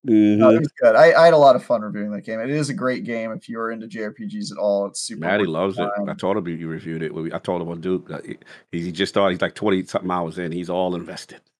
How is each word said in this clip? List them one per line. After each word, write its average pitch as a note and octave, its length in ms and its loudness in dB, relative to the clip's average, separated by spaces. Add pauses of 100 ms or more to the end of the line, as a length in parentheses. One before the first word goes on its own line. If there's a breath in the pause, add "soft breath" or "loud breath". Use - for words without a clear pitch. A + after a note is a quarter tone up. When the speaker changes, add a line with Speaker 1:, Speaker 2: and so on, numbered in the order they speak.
Speaker 1:
no, B2 100 2
Speaker 2:
Mm-hmm. G#2+ 420 6
Speaker 1:
it - 40 2
was D3+ 120 -2 (100)
good. A2+ 140 6
I, D#3+ 180 8
I E3 120 8
had E3+ 80 8
a D#3 40 6
lot C#3 180 8
of B2 80 -4
fun A2+ 180 -2
reviewing G#2 300 -6
that G2+ 140 -8
game. A2+ 140 -8
It B2 100 -6
is D3 200 -2
a C3 40 -8
great B2 300 -4
game A2+ 280 -6
if G#2 160 -14
you're A2+ 240 -6
into A2+ 160 -12
J A2 160 -10
R G#2 80 -6
P G#2+ 160 -14
Gs G#2 240 -8
at F#2 60 -14
all. G2+ 300 0
It's - 140 -10
super A2 200 -10
Speaker 2:
Maddie F#2+ 240 0
loves F2+ 340 -2
it. - 160 -2
Speaker 1:
fun. G2+ 140 -6
Speaker 2:
I - 60 -8
told G2 220 -2
him F2 100 -6
you E2 200 -8
reviewed D#2+ 360 -8
it. D#2 100 -8
We, D#2+ 200 -8
I E2+ 60 -8
told F2+ 220 -4
him, E2 60 -8
"Well, E2+ 100 -8
dude, F2+ 340 -6
uh, - 80 -10 (520 soft breath)
he, E2+ 100 -6
he F2 100 -8
just F#2 220 -4
started. G2 220 2
He's, - 60 -6
like, F2 140 -4
twenty F#2+ 300 0
something F#2+ 260 -4
hours E2+ 280 -4
in. F2 120 -6
He's F2 180 -8
all F2+ 260 -2
invested." - 440 -14 (200)